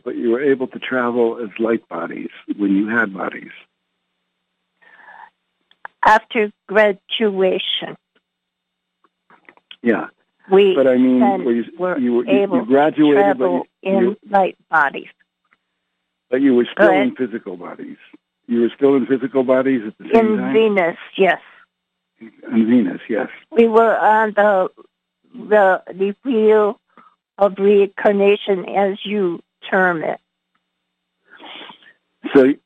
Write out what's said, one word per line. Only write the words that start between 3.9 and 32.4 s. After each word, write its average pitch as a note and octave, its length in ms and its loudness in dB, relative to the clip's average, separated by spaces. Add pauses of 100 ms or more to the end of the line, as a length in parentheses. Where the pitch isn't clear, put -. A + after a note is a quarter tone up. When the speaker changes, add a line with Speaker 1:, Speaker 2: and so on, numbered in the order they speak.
Speaker 2:
After G#3+ 480 2 (140)
graduation. F#3+ 1300 -2 (1900)
Speaker 1:
Yeah. A2+ 260 -2 (420)
Speaker 2:
We G3 240 4
Speaker 1:
But C3+ 120 2
I B2+ 100 4
mean, B2+ 240 4
Speaker 2:
then B2 240 0
Speaker 1:
were B2 80 0
you, A#2 120 -2 (140)
Speaker 2:
were F3+ 200 -4
Speaker 1:
you B2 160 -2
were, A#2+ 100 0
you, G3 180 0
Speaker 2:
able G3 180 -2
Speaker 1:
you A2+ 60 -6
graduated, D3 500 2
Speaker 2:
to G3+ 60 4 (120)
travel F3+ 320 -2 (160)
Speaker 1:
but F#3 60 -8
you, G3 80 0
Speaker 2:
in F#3+ 80 2
Speaker 1:
you, G3+ 120 -2 (140)
Speaker 2:
light G3 260 0 (140)
bodies. D3 380 -2 (1200)
Speaker 1:
but C3 100 0
you C#3 140 2
were A#2+ 100 4
Speaker 2:
Go A2 80 -10
Speaker 1:
still G#3 160 2
Speaker 2:
ahead. F#3+ 200 2
Speaker 1:
in - 80 -8
physical G#2+ 400 -8
bodies. F2 400 -16 (500)
You A#2 160 0
were A2+ 120 2
still C#3 220 2
in B2+ 100 0
physical C3 380 -2
bodies C3 420 0
at G#2+ 120 -14
the - 60 -20 (100)
same A3+ 120 4
Speaker 2:
In G#3+ 120 0
Speaker 1:
time? - 160 -4
Speaker 2:
Venus, G3+ 420 0 (220)
yes. F3+ 220 0 (800)
Speaker 1:
In A2+ 460 -4
Venus, G#2+ 420 0
yes. G#2+ 200 -6 (220)
Speaker 2:
We A#3 180 4
were A3 280 2
on G#3+ 380 2
the, G3+ 360 2 (640)
the, G3 520 2
the F#3+ 380 -6
wheel G#3+ 560 2 (560)
of G3 220 0
reincarnation, G3+ 1120 2
as G3 340 -4
you F#3+ 380 -4 (280)
term F3+ 320 0
it. - 160 -8 (2250)
Speaker 1:
So C#3+ 200 4 (100)